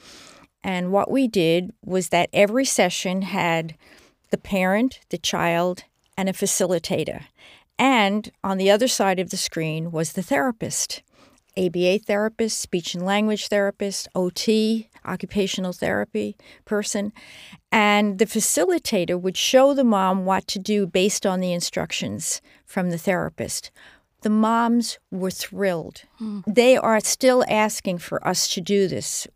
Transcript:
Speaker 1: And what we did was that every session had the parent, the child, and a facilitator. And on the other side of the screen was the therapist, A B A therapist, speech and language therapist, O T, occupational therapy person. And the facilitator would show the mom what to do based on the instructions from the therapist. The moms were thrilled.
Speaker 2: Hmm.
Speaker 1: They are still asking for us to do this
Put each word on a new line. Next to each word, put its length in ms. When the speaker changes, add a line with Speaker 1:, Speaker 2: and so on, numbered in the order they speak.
Speaker 1:
And 300
what 180
we 180
did 440
was 240
that 240
every 320
session 580
had 520
the 80
parent, 600
the 80
child, 680
and 120
a 40
facilitator. 920
And 520
on 160
the 120
other 180
side 300
of 120
the 60
screen 540
was 220
the 100
therapist, 800
A 120
B 180
A 120
therapist, 600
speech 340
and 100
language 440
therapist, 640
O 160
T, 580
occupational 680
therapy 640
person. 480
And 480
the 80
facilitator 920
would 160
show 380
the 100
mom 400
what 240
to 100
do 280
based 400
on 140
the 120
instructions 880
from 260
the 80
therapist. 720
The 80
moms 680
were 200
thrilled. 720
Speaker 2:
Hmm. 300
Speaker 1:
They 320
are 220
still 460
asking 520
for 280
us 280
to 80
do 260
this 480